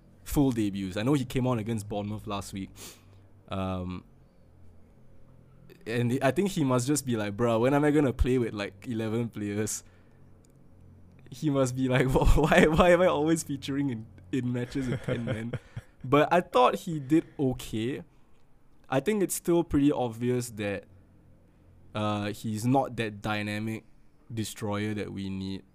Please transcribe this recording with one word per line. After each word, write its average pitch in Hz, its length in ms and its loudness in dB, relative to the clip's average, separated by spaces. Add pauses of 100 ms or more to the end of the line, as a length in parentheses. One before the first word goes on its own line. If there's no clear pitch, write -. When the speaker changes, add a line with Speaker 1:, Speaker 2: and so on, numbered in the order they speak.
(240)
Speaker 1:
full 139 260 2
debuts. 98 460 -4
I 104 60 -4
know 131 100 0
he 135 140 0
came 127 200 -2
on 127 120 0
against 107 300 -6
Bournemouth 104 380 -8
last 101 280 -8
week. 98 160 -8 (800)
Um, 92 540 -6 (1800)
and 120 260 0
he, 135 100 0
I 135 80 4
think 180 200 0
he 160 140 0
must 127 220 2
just 143 180 0
be 120 120 -2
like, 104 200 -4
"Bruh, 117 240 2
when 131 140 4
am 143 100 4
I 151 60 4
gonna 143 220 4
play 127 260 2
with, 107 160 -2
like, 101 320 -8
eleven 113 420 -2
players?" 104 540 -4 (1500)
He 156 200 -2
must 135 240 2
be 131 140 0
like, 131 180 4
<laughs> 139 80 0
"Why, 151 520 6
why 170 240 6
am 175 120 8
I 185 40 6
always 160 360 2
featuring 139 480 -4
in, 113 160 -8 (240)
in 123 220 -2
matches 123 360 -4
with 120 140 -2
ten 120 220 -4
men?" 117 340 -4
Speaker 2:
<laughs> - 40 -10 (420)
Speaker 1:
But 143 280 4
I 175 80 6
thought 233 400 4
he 160 180 -6
did 147 260 2 (140)
okay. 127 640 -2 (880)
I 131 80 0
think 208 240 0
it's - 140 -2
still 170 260 2
pretty 147 300 2
obvious 120 580 -2
that, 101 320 -6 (1120)
uh, 104 380 -2
he's 107 340 -6
not 127 300 2
that 107 260 -6
dynamic 107 640 -6 (500)
destroyer 107 600 -4
that 98 180 -6
we 98 180 -8
need. 95 320 -6 (120)